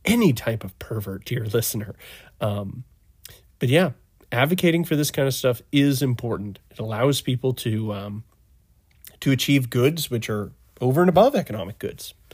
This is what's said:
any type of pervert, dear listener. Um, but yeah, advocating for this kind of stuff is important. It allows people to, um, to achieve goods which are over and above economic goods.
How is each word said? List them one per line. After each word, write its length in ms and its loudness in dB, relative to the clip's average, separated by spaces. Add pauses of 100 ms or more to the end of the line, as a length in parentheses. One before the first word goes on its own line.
any 300 4
type 300 -4
of 160 -12
pervert, 460 -8
dear 200 -4
listener. 500 -2 (460)
Um, 420 -6 (760)
but 100 0
yeah, 220 4 (400)
advocating 520 2
for 120 -2
this 160 2
kind 160 0
of 60 0
stuff 280 0 (100)
is 300 4
important. 580 -4 (120)
It 80 -16
allows 420 0
people 320 -2
to, 400 -4
um, 300 -10 (960)
to 100 2
achieve 380 2
goods 400 2
which 200 -4
are 220 -4 (300)
over 200 2
and 80 6
above 260 6
economic 440 -6
goods. 340 -10 (200)